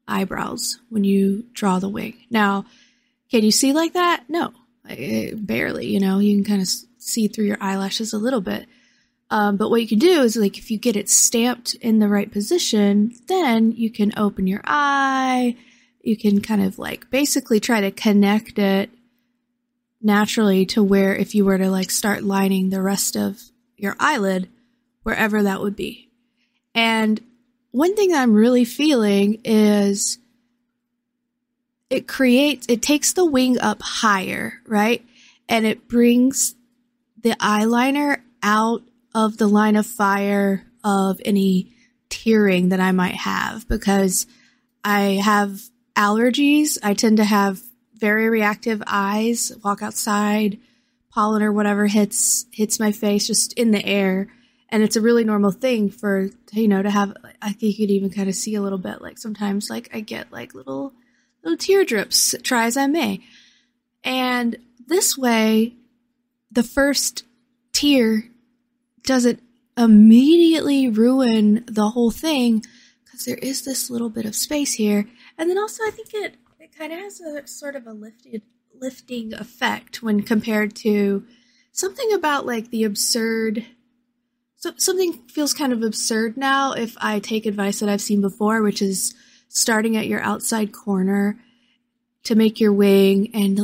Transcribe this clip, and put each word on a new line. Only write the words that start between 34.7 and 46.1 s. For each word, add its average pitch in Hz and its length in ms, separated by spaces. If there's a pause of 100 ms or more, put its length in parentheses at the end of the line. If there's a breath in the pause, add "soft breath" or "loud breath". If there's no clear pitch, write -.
And 220 160
it - 240
brings 240 640 (640)
the 226 100
eyeliner 240 880 (200)
out 220 400 (320)
of 220 240
the 220 100
line 208 280
of 214 100
fire 202 800 (200)
of 190 400
any 190 480 (360 soft breath)
tearing 196 600
that 185 100
I 185 140
might 185 220
have, 196 520
because 196 580 (560 soft breath)
I 202 400
have 202 400 (360)
allergies. 254 840